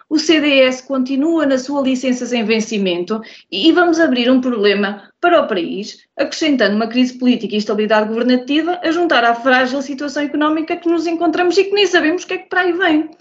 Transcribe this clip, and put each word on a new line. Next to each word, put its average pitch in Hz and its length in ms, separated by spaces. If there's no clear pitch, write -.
O 311 80
C 311 240
D 277 180
S 254 260
continua 277 600
na 269 100
sua 277 240
licença 254 460
sem 233 180
vencimento 208 760
e, 190 180
e 320 40
vamos 339 260
abrir 254 320
um 262 120
problema 202 680
para 349 180
o - 80
país, 185 560
acrescentando 254 580
uma 226 100
crise 247 320
política 233 360
e 208 40
instabilidade 214 500
governativa, 254 760
a 320 60
juntar 320 340
à 233 100
frágil 254 460
situação 285 420
económica 311 540
que 339 120
nos 330 180
encontramos 339 500
e 392 80
que 392 100
nem 403 120
sabemos 349 380
o - 20
que 370 80
é 370 40
que - 120
para 370 100
aí 359 120
vem. 320 380